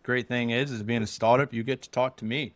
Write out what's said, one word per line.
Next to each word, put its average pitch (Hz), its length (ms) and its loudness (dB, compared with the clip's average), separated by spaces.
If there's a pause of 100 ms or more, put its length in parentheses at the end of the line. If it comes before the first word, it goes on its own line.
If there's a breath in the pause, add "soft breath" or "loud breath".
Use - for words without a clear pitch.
Great 123 240 -2
thing 120 240 0
is, 135 200 0
is 110 120 -6
being 117 180 0
a 104 60 -2
startup, 127 440 4
you 113 120 -4
get 127 180 -4
to - 80 -18
talk 127 280 -2
to 113 80 -10
me 123 300 -4